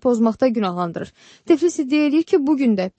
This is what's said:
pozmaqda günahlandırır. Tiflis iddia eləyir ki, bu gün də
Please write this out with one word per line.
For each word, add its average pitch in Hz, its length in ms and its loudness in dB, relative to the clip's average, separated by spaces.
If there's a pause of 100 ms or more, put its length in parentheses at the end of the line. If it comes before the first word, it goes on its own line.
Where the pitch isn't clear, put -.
pozmaqda 233 480 2
günahlandırır. 180 640 -4 (340)
Tiflis 330 320 2
iddia 294 300 0
eləyir 311 180 0
ki, 370 200 2
bu 302 100 2
gün 254 180 2
də 190 240 -4